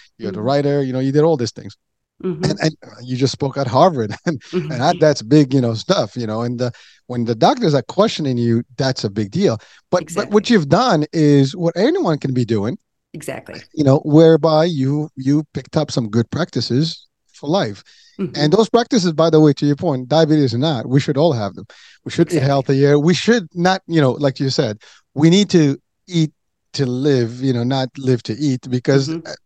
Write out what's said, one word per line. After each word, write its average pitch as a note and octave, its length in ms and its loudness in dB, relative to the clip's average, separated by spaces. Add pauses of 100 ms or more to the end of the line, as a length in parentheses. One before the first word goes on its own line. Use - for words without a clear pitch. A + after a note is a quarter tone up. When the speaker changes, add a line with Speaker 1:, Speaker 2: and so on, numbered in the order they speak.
(200)
Speaker 1:
you're A2 120 -10
the F2+ 60 -10
Speaker 2:
Mm-hmm. F2 80 -6
Speaker 1:
writer, C#3+ 380 0
you C3 100 -6
know, B2+ 60 -4
you C3+ 120 -2
did D3 120 2
all E3 120 2
these A#2+ 160 -4
things. - 240 -18 (480)
Speaker 2:
Mm-hmm. F3 200 -6
Speaker 1:
And, D3+ 180 -4
and D#3+ 140 -2 (260)
you B2+ 160 -8
just C3 160 0
spoke C#3 240 -6
at C3+ 80 -4
Harvard, C3 540 0
<laughs> - 80 -20
and, E3 120 -4 (140)
Speaker 2:
Mm-hmm. D#3 180 -6
Speaker 1:
and - 100 -6
that, F3 180 0
that's D3 240 2
big, C3+ 320 4
you C3+ 60 2
know, A#2 120 -2
stuff, B2 420 -4
you A#2+ 120 -6
know, A2 140 -6
and A#2+ 180 -6
the, B2 120 -4 (360)
when A#2+ 180 -6
the A#2+ 100 -2
doctors F#3+ 380 2
are C3 80 0
questioning D#3 560 -2
you, A#2+ 260 0 (140)
that's C3 260 -4
a A2 60 -4
big G2+ 220 -6
deal. D#3+ 260 0 (320)
But, F3+ 140 0 (120)
but G3+ 140 -4
what G#3 140 4
Speaker 2:
Exactly. A#3+ 100 2
Speaker 1:
you've D#3 160 2
done F3 420 2
is C#3+ 460 4
what F3 180 -4
anyone A#3 440 0
can C3 140 -4
be B2 120 -2
doing, A2 320 -2 (360)
Speaker 2:
Exactly. - 460 -14 (140)
Speaker 1:
you D3+ 100 -4
know, C#3 220 4
whereby D#3 600 6
you, D3+ 520 -2
you C#3 260 0 (100)
picked - 220 -10
up D3+ 160 -2
some A#2 180 -4
good A2+ 220 -2
practices D3 760 -4 (260)
for C#3+ 160 -10
life. D3+ 340 -4 (360)
Speaker 2:
Mm-hmm. F3+ 200 -6
Speaker 1:
And D3+ 140 2
those G#3+ 160 4
practices, A#3 440 0
by D#3+ 180 2
the D#3 100 6
way, D3+ 120 6
to D3 120 -4
your D3 100 2
point, C#3 320 -4
diabetes D3 460 2
or A#2 60 -2
not, C3+ 280 -4
we B2+ 140 2
should C3 160 -4
all D#3 160 2
have G2+ 220 -6
them. G2+ 100 -16 (400)
We C3 60 -10
should E3+ 180 0
eat - 60 -2
Speaker 2:
Exactly. C#3 120 0
Speaker 1:
healthier. C#3 520 2
We E3 160 2
should G#3 400 0
not, F#3 320 0
you E3 120 0
know, C3 120 4
like C#3+ 280 -2
you C#3 120 -2
said, A2 260 -2 (380)
we D#3 160 4
need G3+ 180 4
to D3+ 280 2 (300)
eat E3 240 -2 (420)
to C#3+ 120 -4
live, B2 580 0
you C3+ 80 0
know, A#2+ 140 -2
not C3 320 -2
live B2+ 260 0
to - 100 -6
eat, C3 360 -2
because, C3+ 400 2
Speaker 2:
Mm-hmm. E3 180 -8
Speaker 1:
uh, - 60 -12 (120)